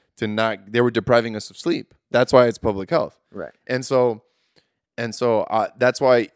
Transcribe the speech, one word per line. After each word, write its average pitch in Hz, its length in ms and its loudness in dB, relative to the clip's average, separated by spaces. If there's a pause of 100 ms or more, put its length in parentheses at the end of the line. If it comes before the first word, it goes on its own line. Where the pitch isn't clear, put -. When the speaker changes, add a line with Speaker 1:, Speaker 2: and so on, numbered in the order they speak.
(160)
Speaker 1:
to 113 100 -6
not, 107 460 -4
they 120 80 2
were 123 100 2
depriving 113 460 0
us - 140 -12
of - 80 -20
sleep. - 340 -6 (180)
That's 123 220 0
why 123 140 8
it's 113 120 -2
public 98 300 -4
health. 139 300 -4 (120)
Speaker 2:
Right. 80 220 -14 (140)
Speaker 1:
And 127 180 -6
so, 123 380 0 (760)
and 117 160 -6
so, 113 300 0
uh, 104 240 -2 (100)
that's 123 240 0
why, 123 340 4